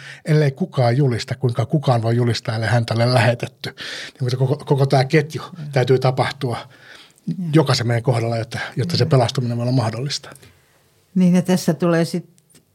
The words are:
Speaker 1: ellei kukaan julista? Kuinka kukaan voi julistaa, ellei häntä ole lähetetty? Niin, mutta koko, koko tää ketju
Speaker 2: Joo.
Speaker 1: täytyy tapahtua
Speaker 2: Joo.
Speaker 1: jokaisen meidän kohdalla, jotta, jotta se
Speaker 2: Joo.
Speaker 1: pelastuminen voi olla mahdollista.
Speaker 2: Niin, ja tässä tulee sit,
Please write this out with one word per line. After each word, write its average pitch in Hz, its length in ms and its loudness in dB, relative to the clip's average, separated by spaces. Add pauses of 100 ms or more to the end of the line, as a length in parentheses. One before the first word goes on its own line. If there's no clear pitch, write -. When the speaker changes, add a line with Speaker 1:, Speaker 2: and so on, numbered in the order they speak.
(240)
Speaker 1:
ellei 151 260 4
kukaan 127 460 0
julista? 123 380 0
Kuinka 120 320 -2
kukaan 139 360 2
voi 117 140 2
julistaa, 120 380 0
ellei 113 140 -2
häntä 117 260 2
ole 120 200 2
lähetetty? - 560 0
Niin, - 500 -14
mutta 123 160 -2
koko, 135 200 0
koko 139 300 0
tää 135 180 2
ketju 151 380 0
Speaker 2:
Joo. - 100 -16 (200)
Speaker 1:
täytyy 127 260 2
tapahtua 127 600 -2 (680)
Speaker 2:
Joo. 180 280 -6
Speaker 1:
jokaisen 143 320 2
meidän 117 160 0
kohdalla, 117 340 0
jotta, 113 220 -6 (180)
jotta 104 200 -2
se - 80 2
Speaker 2:
Joo. - 40 0
Speaker 1:
pelastuminen 120 480 -2
voi 117 60 -4
olla 123 100 -2
mahdollista. 120 580 -4 (840)
Speaker 2:
Niin, 180 200 4
ja 180 80 4
tässä 180 320 0
tulee 170 300 2
sit, 165 240 -6 (460)